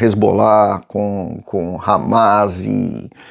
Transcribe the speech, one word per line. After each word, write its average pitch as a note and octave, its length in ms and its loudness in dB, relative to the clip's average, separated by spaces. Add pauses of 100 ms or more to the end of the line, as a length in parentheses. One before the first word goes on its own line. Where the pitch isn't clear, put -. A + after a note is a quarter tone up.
Hezbollah G#2 840 2
com, G2+ 580 -6
com F#2 360 -6
Hamas G2+ 840 0
e, G2+ 440 -4 (220)